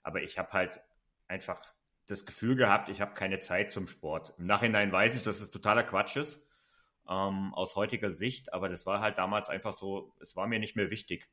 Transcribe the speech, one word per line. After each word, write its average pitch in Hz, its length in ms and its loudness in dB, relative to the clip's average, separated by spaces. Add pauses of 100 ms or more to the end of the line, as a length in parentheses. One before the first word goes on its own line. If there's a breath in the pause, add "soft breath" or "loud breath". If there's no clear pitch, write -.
aber 82 180 -2
ich - 160 -8
hab 95 160 -2
halt 92 260 0 (480)
einfach 92 320 -6 (460)
das - 200 -8
Gefühl 120 300 2
gehabt, 107 340 6
ich 98 120 -6
hab - 140 -2
keine 95 240 -2
Zeit 95 320 -2
zum 95 160 -6
Sport. 78 500 -8
Im 87 80 -8
Nachhinein 104 460 4
weiß 107 260 6
ich, 101 60 -6
dass 104 180 -2
es 101 100 -12
totaler 110 320 4
Quatsch 104 340 0
ist, - 240 -6 (680)
ähm, 98 460 -2
aus 92 200 -4
heutiger 101 360 0
Sicht, 101 420 -6
aber 92 160 -2
das 87 160 -8
war 101 160 0
halt 107 160 0
damals 101 320 0
einfach 101 280 -4
so, 98 440 -8
es - 140 -20
war 95 120 -2
mir 117 120 0
nicht 107 160 -6
mehr 101 160 0
wichtig. - 420 -8